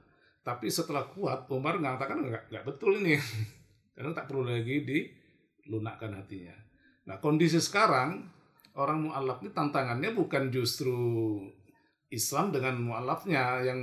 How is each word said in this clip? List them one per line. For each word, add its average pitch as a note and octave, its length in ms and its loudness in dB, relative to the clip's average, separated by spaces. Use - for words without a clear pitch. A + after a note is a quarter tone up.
Tapi B2 280 -6
setelah D3 380 -2
kuat, C3 420 -4
Umar C#3+ 300 -2
mengatakan, C3+ 460 -2
"Nggak, A2+ 240 -6
nggak - 180 -10
betul G3 320 2
ini." E3 220 4
<laughs> - 380 -20
Karena D3 220 -6
tak - 100 -8
perlu C3+ 220 -2
lagi A#2+ 340 0
dilunakkan A2 1300 -6
hatinya. F#2+ 400 -14
Nah, G2 120 -10
kondisi D#3+ 420 6
sekarang, E3+ 640 4
orang D3+ 300 0
mu'alaf C3 380 -2
ini - 100 -10
tantangannya C#3+ 640 0
bukan D#3 340 2
justru B2+ 480 0
Islam C#3+ 440 0
dengan C3 280 0
mu'alafnya B2+ 640 0
yang, B2+ 200 0